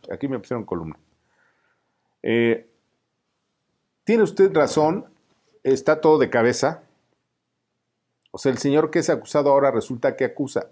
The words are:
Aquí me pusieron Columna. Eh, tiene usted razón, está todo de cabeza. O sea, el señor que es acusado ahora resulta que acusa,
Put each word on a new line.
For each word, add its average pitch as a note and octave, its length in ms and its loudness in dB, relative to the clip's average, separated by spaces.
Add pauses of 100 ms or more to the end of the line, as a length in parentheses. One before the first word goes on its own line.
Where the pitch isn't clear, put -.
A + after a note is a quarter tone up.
Aquí C3+ 200 -8
me C3 100 -6
pusieron A2+ 260 -8
Columna. D#2+ 320 -10 (1200)
Eh, A#2 480 0 (1400)
tiene A3 180 2
usted F#3+ 320 2
razón, D#3 520 0 (540)
está C3+ 380 0
todo D#3 200 4
de B2+ 100 0
cabeza. B2 540 0 (1500)
O F#2+ 60 -12
sea, C#3 120 -2
el B2 100 -2
señor D3+ 320 0
que F3 80 0
es D#3 100 -2
acusado C#3+ 420 0
ahora C#3 200 2
resulta A#2+ 440 -4
que - 80 -4
acusa, B2+ 480 -6